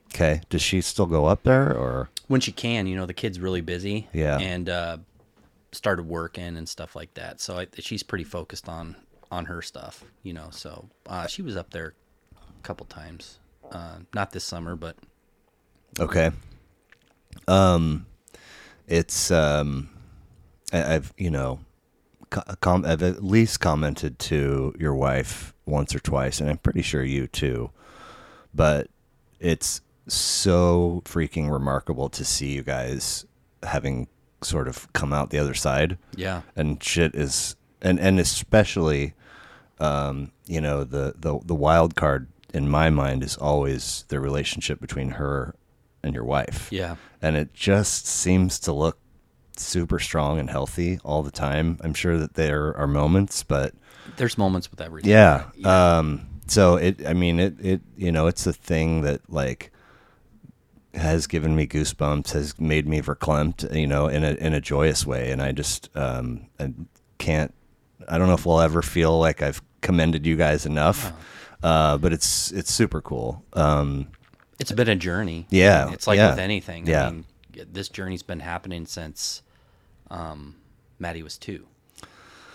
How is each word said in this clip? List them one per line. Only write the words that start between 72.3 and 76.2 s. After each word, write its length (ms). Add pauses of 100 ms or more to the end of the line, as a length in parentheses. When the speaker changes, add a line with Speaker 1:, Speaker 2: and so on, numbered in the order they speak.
Speaker 1:
it's 200
super 300
cool. 500
Um, 560 (500)
Speaker 2:
It's 140
been 160
a 80
journey. 540
Speaker 1:
Yeah, 420
Speaker 2:
It's 140
like 100
Speaker 1:
yeah, 140